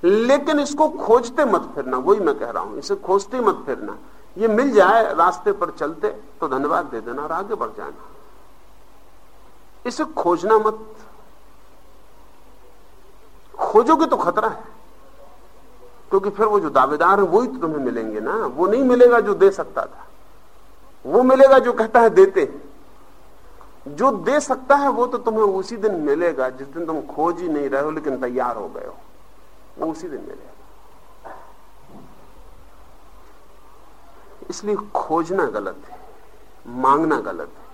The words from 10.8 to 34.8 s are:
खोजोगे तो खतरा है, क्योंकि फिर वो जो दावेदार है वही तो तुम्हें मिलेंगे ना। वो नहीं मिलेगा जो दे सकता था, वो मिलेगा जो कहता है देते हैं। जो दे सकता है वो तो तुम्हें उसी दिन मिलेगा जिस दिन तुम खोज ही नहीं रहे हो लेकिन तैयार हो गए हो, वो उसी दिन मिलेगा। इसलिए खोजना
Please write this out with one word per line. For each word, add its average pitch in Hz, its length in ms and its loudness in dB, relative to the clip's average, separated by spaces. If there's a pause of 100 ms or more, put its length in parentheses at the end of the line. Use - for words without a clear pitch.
खोजोगे 294 480 2
तो 254 100 0
खतरा 208 320 -2
है, - 160 -10 (1500)
क्योंकि 196 200 0
फिर 202 160 0
वो 208 140 2
जो 160 100 -4
दावेदार 151 500 2
है 196 60 4
वही 208 220 2
तो - 100 -10
तुम्हें 151 260 -4
मिलेंगे 110 360 -4
ना। 127 120 -6
वो 175 340 -2
नहीं 240 180 2
मिलेगा 247 360 6
जो 202 140 0
दे 185 160 6
सकता - 360 -6
था, - 200 -20 (1000)
वो 180 160 4
मिलेगा 262 360 8
जो 240 140 2
कहता 220 280 2
है 226 100 6
देते 190 300 6
हैं। - 320 -6 (1160)
जो 208 220 0
दे 233 300 0
सकता 277 360 0
है 285 120 2
वो 240 180 0
तो 247 120 -6
तुम्हें 220 240 -2
उसी 190 340 -2
दिन 208 180 -2
मिलेगा 147 540 -2
जिस 131 200 -12
दिन 165 180 -10
तुम 156 160 -6
खोज 165 380 -4
ही 180 80 -6
नहीं 147 200 -4
रहे 135 140 -2
हो 151 80 -4
लेकिन 147 300 -6
तैयार 123 360 -4
हो 98 120 -10
गए - 180 -14
हो, - 100 -16 (840)
वो 160 140 -6
उसी 170 160 -12
दिन 143 120 -12
मिलेगा। - 320 -18 (4000)
इसलिए 208 260 -4
खोजना 160 720 -2